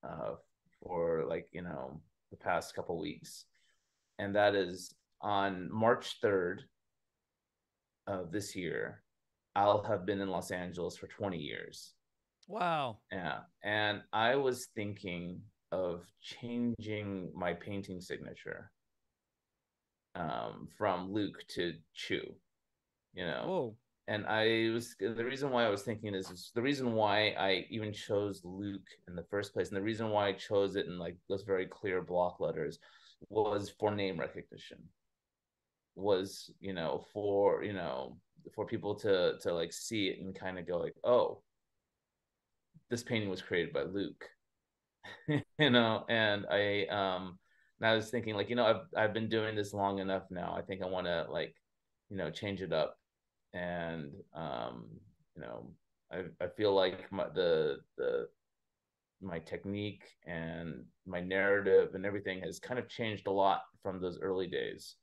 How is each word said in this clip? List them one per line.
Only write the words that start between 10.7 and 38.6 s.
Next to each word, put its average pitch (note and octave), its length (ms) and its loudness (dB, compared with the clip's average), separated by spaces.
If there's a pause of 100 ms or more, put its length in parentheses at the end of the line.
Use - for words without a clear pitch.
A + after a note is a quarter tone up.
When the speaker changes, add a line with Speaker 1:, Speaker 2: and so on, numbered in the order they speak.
Speaker 1:
for G2 80 -12
twenty F#2+ 320 -4
years. A1 560 -10 (520)
Speaker 2:
Wow. D#3+ 520 0 (120)
Speaker 1:
Yeah. E2+ 300 -2 (240)
And G#2 380 2 (100)
I A2+ 240 4
was C3 300 0 (100)
thinking F2+ 640 -6 (320)
of F2 320 -2 (160)
changing G#2+ 1120 -4
my F2 200 -2
painting G2 460 -8
signature, - 680 -10 (1400)
um, A1+ 540 -4 (100)
from F#2+ 340 2
Luke G2+ 300 -2 (120)
to F2 180 -2 (220)
Chu, - 260 -2 (960)
you F2+ 100 -6
know? C#2 220 -2
Speaker 2:
Whoa. C#3+ 300 -2 (320)
Speaker 1:
And G#2 180 -2
I A2+ 460 4
was, A#2 280 -4
the A2+ 240 -2
reason C3 260 -2
why A#2+ 160 4
I - 20 4
was G2 140 0
thinking G#2+ 320 -4
is, F#2+ 160 -4
is - 240 -16
the A#2+ 80 2
reason C3 300 0
why G#2+ 440 6
I F#2+ 340 2
even G#2+ 220 -4
chose G2+ 520 0
Luke F#2+ 420 -8 (220)
in F2 80 -8
the E2 80 -6
first G2+ 280 -4
place, F#2 160 0
and G2+ 80 -6
the F#2+ 60 -2
reason A2 280 -2
why G#2 180 4
I G2 60 2
chose G2 420 2
it F#2 100 0
in, F2 100 -8
like, F2 200 -6 (120)
those G2 140 -2
very F#2+ 240 2
clear F#2 360 -2
block F2 360 2
letters D#2 400 -2 (500)
was G#2 420 0 (100)
for G#2 120 2
name F#2+ 280 -2
recognition. - 580 -8 (1200)
Was, G2 540 0 (100)
you G2 120 -6
know, D#2+ 400 -2
for, G2+ 520 4
you G#2 80 -2
know, C2+ 460 -4 (360)
for G#2+ 100 -2